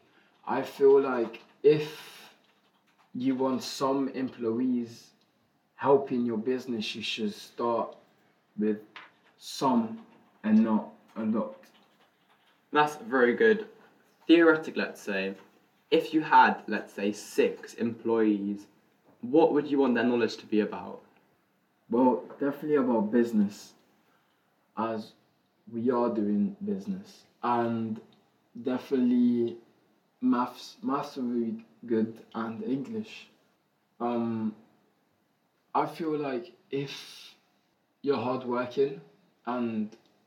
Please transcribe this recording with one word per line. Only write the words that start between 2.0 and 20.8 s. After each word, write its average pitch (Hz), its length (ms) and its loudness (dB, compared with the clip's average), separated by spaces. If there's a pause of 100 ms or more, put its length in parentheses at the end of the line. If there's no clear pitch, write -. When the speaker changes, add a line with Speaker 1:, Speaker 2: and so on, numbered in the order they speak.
Speaker 1:
you 127 220 -2
want 127 260 -2
some 135 480 -2
employees 120 1000 -4 (680)
helping 135 500 2
your 117 120 -2
business, 123 580 -4
you 110 60 -10
should 104 320 -4
start - 640 -4 (600)
with 107 200 0 (600)
some 117 600 -2 (460)
and 107 180 6
not 110 240 0 (300)
a 110 60 -6
lot. 107 340 -2 (1120)
Speaker 2:
That's 147 240 2
very 120 380 2
good. 110 320 4 (600)
Theoretically, 160 560 6
let's - 180 -8
say, 98 320 -4 (560)
if 156 240 2
you 156 80 2
had, 151 460 6
let's - 260 -6
say, 101 180 -2
six - 600 -2
employees, 107 920 0 (540)
what 143 320 4
would 143 140 0
you 139 120 0
want 123 160 2
their 113 80 2
knowledge 117 340 0
to - 80 -18
be 107 140 0
about? 98 420 -4 (880)